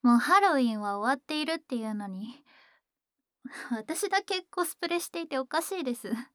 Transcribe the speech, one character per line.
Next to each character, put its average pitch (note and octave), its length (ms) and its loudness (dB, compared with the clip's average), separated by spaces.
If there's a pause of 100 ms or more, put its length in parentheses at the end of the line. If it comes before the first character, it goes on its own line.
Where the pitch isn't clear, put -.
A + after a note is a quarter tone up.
も A#3+ 140 8
う - 20 8
ハ E4+ 240 6
ロ D#4+ 200 4
ウ - 20 4
ィ A3 140 0
ン G#3 40 -6
は G3+ 160 -4
終 A#3+ 180 2
わ C#4 60 -18
っ - 20 -20
て D4+ 180 -2
い D4+ 40 0
る D#4+ 80 -2
っ E4 60 -4
て - 160 -8
い A3 120 -4
う G#3+ 60 -4
の G#3 140 -6
に、 G3 360 -10 (1300)
私 D#4 380 -4
だ G4 120 2
け F#4 220 -4
コ F4+ 220 -2
ス - 100 -8
プ E4+ 120 -6
レ F4 120 0
し - 100 -6
て E4+ 120 -6
い E4 60 -8
て C#4 100 -4
お C4 80 -2
か D#4+ 160 -2
し - 180 -8
い D4+ 40 -2
で A#3+ 120 0
す。 - 160 -8 (240)